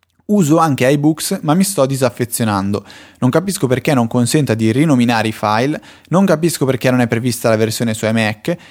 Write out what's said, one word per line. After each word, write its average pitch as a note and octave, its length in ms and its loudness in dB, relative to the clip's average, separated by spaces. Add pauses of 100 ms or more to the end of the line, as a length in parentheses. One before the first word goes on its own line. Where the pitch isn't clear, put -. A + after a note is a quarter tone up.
(260)
Uso E3+ 300 2
anche C#3 320 2
iBooks, D3+ 540 -2
ma D3 100 0
mi F#3+ 120 2
sto C#3+ 200 0
disaffezionando. A2+ 1000 -2 (360)
Non B2 100 0
capisco E3+ 380 -2
perché B2 260 0
non A#2+ 140 2
consenta B2 480 0
di A2 180 0
rinominare A#2+ 560 2
i G#2+ 40 -4
file, A2+ 460 -2 (300)
non F#3 160 2
capisco D#3+ 400 0
perché B2+ 260 0
non B2+ 100 2
è A#2+ 80 2
prevista A#2+ 420 0
la A2+ 60 4
versione A2 360 -2
su A2 140 -4
iMac A2+ 500 -2 (140)